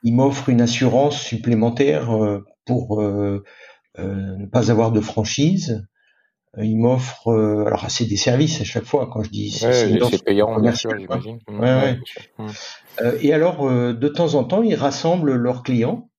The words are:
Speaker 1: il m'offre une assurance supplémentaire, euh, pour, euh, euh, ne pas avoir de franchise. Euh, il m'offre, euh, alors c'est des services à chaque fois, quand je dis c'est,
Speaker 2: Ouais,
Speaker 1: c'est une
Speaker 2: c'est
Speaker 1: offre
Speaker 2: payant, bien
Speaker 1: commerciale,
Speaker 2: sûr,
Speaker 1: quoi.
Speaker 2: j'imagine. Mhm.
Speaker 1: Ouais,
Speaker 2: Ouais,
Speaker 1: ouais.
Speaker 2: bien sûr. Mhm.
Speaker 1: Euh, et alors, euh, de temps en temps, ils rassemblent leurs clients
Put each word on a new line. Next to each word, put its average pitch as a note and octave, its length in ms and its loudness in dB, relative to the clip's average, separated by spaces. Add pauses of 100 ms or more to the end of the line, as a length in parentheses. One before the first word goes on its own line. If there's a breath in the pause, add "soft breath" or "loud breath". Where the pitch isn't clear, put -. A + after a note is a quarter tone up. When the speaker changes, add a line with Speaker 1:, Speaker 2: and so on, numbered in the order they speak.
Speaker 1:
il A#2 120 2
m'offre C3+ 340 2
une A#2+ 120 4
assurance B2 600 2
supplémentaire, A#2 880 0
euh, G#2 340 0 (220)
pour, B2 340 -2
euh, G2+ 440 -2 (560 loud breath)
euh, G2 360 -6
ne G2 100 -10
pas A#2+ 260 2
avoir A2+ 180 4
de G#2+ 100 4
franchise. B2+ 880 0 (720)
Euh, G#2+ 60 -4
il A2 120 0
m'offre, B2 520 0
euh, G#2+ 360 2
alors - 260 -2
c'est - 160 -2
des G#2 100 -2
services C3 440 0
à - 40 -4
chaque - 200 -6
fois, C3 240 -2
quand A2 140 -6
je A2 80 -6
dis G#2 220 -6
c'est, A2+ 140 -4
Speaker 2:
Ouais, B2 60 4
Speaker 1:
c'est A#2+ 180 4
une G#2+ 80 4
Speaker 2:
c'est A#2 40 2
Speaker 1:
offre G2+ 220 0
Speaker 2:
payant, G2+ 220 2
bien A2+ 100 -2
Speaker 1:
commerciale, A2 420 0
Speaker 2:
sûr, F#2+ 80 -12
Speaker 1:
quoi. C3+ 140 -4
Speaker 2:
j'imagine. A2+ 280 -14
Mhm. G#2 120 -10
Speaker 1:
Ouais, A#2+ 80 2
Speaker 2:
Ouais, B2+ 80 4
Speaker 1:
ouais. C3+ 180 2
Speaker 2:
bien B2+ 100 -10
sûr. - 180 -18 (160)
Mhm. G#2+ 120 -10 (520 loud breath)
Speaker 1:
Euh, A#2 200 0
et D3 100 4
alors, D#3 360 2
euh, B2 240 2
de A#2 160 -2
temps D#3 260 0
en C3+ 80 2
temps, F#3 200 0
ils G#3+ 120 2
rassemblent D3 600 0
leurs B2 280 0
clients B2+ 460 -2 (100)